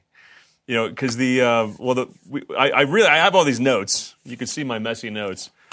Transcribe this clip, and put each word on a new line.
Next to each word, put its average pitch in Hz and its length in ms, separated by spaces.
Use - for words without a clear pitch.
You 131 80
know, 113 180
'cause 123 260
the, 127 240
uh, 117 260
well, 127 160
the, 123 140
we, 131 140
I, 139 140
I 131 100
really, 180 260
I 151 100
have 180 180
all 185 100
these 127 140
notes. 120 640
You 120 140
can 120 100
see - 160
my 120 160
messy 113 320
notes. 101 400